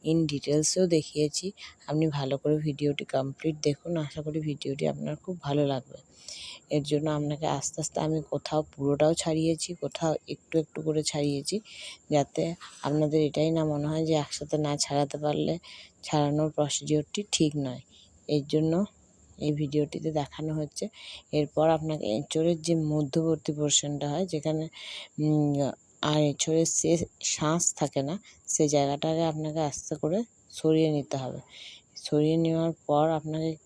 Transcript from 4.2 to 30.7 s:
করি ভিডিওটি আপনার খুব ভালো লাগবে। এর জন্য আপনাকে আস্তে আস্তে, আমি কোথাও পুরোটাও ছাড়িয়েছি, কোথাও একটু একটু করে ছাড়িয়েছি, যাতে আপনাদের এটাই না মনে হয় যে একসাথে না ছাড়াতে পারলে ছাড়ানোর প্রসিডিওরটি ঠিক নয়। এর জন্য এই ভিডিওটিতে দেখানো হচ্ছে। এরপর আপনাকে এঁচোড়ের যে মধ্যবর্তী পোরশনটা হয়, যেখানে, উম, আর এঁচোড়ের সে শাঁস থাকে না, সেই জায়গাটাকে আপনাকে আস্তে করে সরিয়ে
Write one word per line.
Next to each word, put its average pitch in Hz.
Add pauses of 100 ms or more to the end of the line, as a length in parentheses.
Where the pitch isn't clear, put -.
করি 151
ভিডিওটি 147
আপনার 147
খুব 180
ভালো 143
লাগবে। 135 (720)
এর 147
জন্য 147
আপনাকে 151
আস্তে 143
আস্তে, -
আমি 160
কোথাও 151
পুরোটাও 143
ছাড়িয়েছি, 160
কোথাও 156 (120)
একটু 160
একটু 156
করে 156
ছাড়িয়েছি, 147 (520)
যাতে 160 (280)
আপনাদের 151
এটাই 151
না 165
মনে 147
হয় 160
যে 160
একসাথে 147
না 147
ছাড়াতে 143
পারলে 151 (440)
ছাড়ানোর 151
প্রসিডিওরটি 147
ঠিক 156
নয়। 135 (460)
এর 143
জন্য 160 (520)
এই 151
ভিডিওটিতে 151
দেখানো 151
হচ্ছে। 156 (440)
এরপর 151
আপনাকে 156
এঁচোড়ের 160
যে 165
মধ্যবর্তী 156
পোরশনটা 147
হয়, 165
যেখানে, 156 (520)
উম, 147 (300)
আর 151
এঁচোড়ের 160
সে 165 (260)
শাঁস 160
থাকে 143
না, 147 (280)
সেই 151
জায়গাটাকে 147
আপনাকে 156
আস্তে 151
করে 175 (260)
সরিয়ে 160